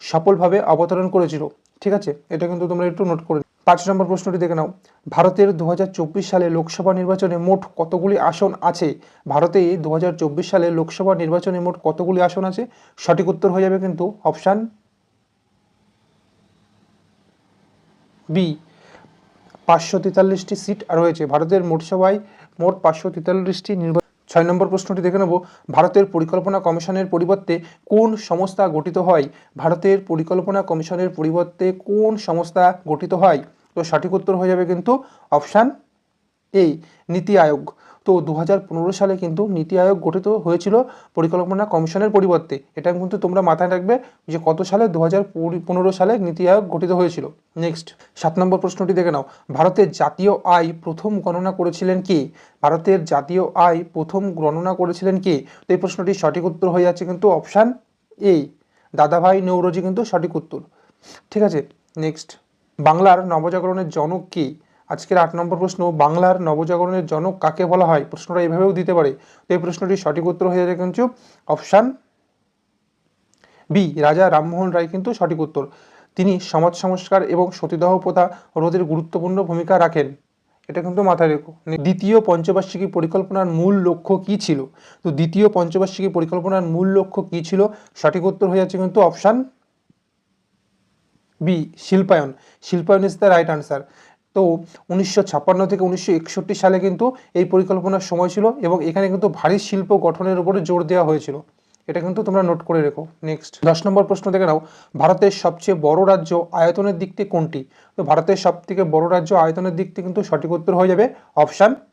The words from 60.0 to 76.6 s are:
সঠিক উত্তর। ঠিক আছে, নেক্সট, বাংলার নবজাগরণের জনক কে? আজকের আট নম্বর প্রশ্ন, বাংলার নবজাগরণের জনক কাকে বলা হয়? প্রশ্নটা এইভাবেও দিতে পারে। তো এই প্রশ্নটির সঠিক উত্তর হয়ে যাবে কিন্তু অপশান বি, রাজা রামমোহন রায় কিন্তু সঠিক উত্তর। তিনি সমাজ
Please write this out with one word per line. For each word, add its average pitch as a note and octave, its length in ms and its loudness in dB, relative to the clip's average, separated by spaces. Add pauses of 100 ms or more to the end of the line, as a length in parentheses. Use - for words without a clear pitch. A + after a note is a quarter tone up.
সঠিক E3+ 300 -2
উত্তর। - 200 -14 (680)
ঠিক G#3 180 0
আছে, E3 120 -2 (440)
নেক্সট, D#3 240 -8 (500)
বাংলার F3+ 400 4 (140)
নবজাগরণের F3+ 640 -2
জনক E3+ 280 -4 (100)
কে? D#3+ 120 -2 (440)
আজকের - 340 0
আট E3 140 -2
নম্বর E3+ 240 -4
প্রশ্ন, F#3 180 -4 (220)
বাংলার F3 340 4 (120)
নবজাগরণের E3+ 640 0
জনক E3+ 220 -2 (100)
কাকে F3+ 280 -2
বলা F3+ 180 4
হয়? D3+ 220 2
প্রশ্নটা F3 320 -4
এইভাবেও F3 340 2
দিতে F3+ 200 -2
পারে। D3 120 4 (340)
তো - 100 -12
এই F3+ 100 0
প্রশ্নটির F#3 400 -4
সঠিক D#3+ 260 -2
উত্তর F3 200 -2
হয়ে F3+ 120 0
যাবে F3+ 200 -2
কিন্তু F#3 200 -2 (460)
অপশান F#3+ 360 4 (1900)
বি, F#3+ 140 4 (220)
রাজা D#3 180 6 (100)
রামমোহন E3+ 400 0
রায় E3+ 180 0
কিন্তু F#3+ 260 -4
সঠিক E3 280 -2
উত্তর। D3 180 -6 (520)
তিনি F#3+ 160 2 (200)
সমাজ E3+ 200 2 (120)